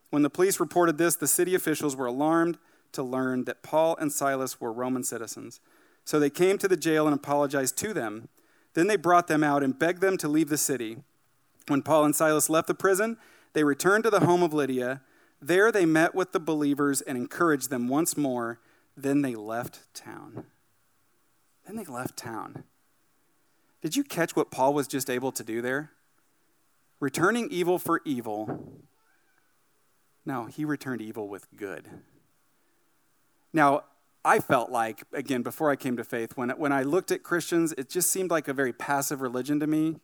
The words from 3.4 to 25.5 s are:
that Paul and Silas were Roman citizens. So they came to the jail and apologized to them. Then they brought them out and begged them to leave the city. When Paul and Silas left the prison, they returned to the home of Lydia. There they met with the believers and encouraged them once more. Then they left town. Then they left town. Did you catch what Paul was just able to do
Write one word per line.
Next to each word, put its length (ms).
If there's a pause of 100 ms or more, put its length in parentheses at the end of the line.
that 180
Paul 380
and 140
Silas 480
were 100
Roman 320
citizens. 560 (460)
So 140
they 100
came 280
to 120
the 80
jail 280
and 80
apologized 680
to 140
them. 360 (460)
Then 120
they 80
brought 320
them 160
out 180
and 160
begged 220
them 200
to 100
leave 180
the 100
city. 460 (640)
When 140
Paul 240
and 100
Silas 340
left 180
the 60
prison, 440 (340)
they 140
returned 400
to 40
the 120
home 200
of 120
Lydia. 480 (400)
There 280
they 160
met 300
with 160
the 80
believers 640
and 160
encouraged 520
them 200
once 260
more. 460 (340)
Then 260
they 140
left 580
town. 520 (1200)
Then 100
they 100
left 300
town. 480 (1160)
Did 160
you 80
catch 280
what 160
Paul 240
was 140
just 220
able 240
to 100
do 180